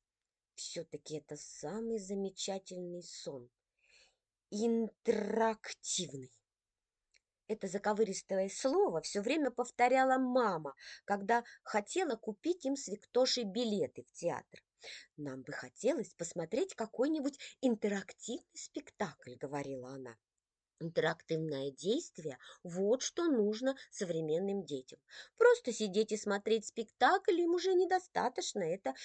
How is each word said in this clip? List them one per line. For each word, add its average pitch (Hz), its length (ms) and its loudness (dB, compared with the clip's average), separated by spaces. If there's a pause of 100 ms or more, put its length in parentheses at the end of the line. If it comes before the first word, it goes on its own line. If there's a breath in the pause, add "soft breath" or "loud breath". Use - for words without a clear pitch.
(560)
Всё-таки 151 640 -8
это 147 180 -10
самый 220 640 -4
замечательный 190 1040 -6
сон. 135 460 -12 (1000 soft breath)
Интерактивный. 208 1800 0 (1160)
Это 220 200 -4
заковыристое 196 800 0
слово 262 540 2
всё 202 200 -4
время 262 300 2
повторяла 262 640 4
мама, 220 580 2 (280 loud breath)
когда 202 400 2 (200 loud breath)
хотела 262 520 0
купить 285 500 -4
им 269 120 0
с - 100 -10
Виктошей 240 560 0
билеты 196 600 -2
в - 100 -20
театр. - 500 -6 (520 loud breath)
«Нам 135 280 -8
бы 143 100 -10
хотелось 220 640 -2
посмотреть 180 580 -4
какой-нибудь 277 640 -2 (240 loud breath)
интерактивный 214 800 0 (120)
спектакль», - 800 -10
говорила 135 540 -6
она. 127 280 -12 (640)
«Интерактивное 160 880 -2
действие — 156 720 -4 (240 loud breath)
вот 196 400 0
что - 220 -2
нужно 247 520 2 (140 loud breath)
современным 170 760 -2
детям. 143 340 -8 (380 loud breath)
Просто 480 340 6
сидеть 214 400 0
и 220 60 0
смотреть 208 480 0
спектакль 339 760 2
им 339 120 2
уже 359 220 2
недостаточно, 349 880 0
это 190 420 -2